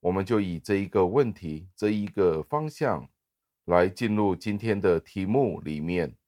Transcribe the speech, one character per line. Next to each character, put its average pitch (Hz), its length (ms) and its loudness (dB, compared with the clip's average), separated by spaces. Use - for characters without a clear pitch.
我 90 120 0
们 95 100 0
就 107 160 0
以 90 200 -2
这 101 160 -2
一 98 120 0
个 92 200 2
问 117 260 0
题、 82 420 -10
这 104 140 -2
一 104 180 -2
个 87 360 2
方 156 260 -4
向 101 400 -4
来 87 240 4
进 107 260 -2
入 101 220 2
今 104 220 -4
天 104 200 -2
的 90 220 2
题 - 240 -6
目 110 380 0
里 76 180 -6
面。 82 340 -4